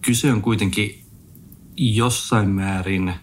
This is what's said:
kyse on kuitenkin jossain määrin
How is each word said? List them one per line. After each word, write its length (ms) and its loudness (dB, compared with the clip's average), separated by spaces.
kyse 320 2
on 100 0
kuitenkin 600 -2
jossain 720 2
määrin 760 -2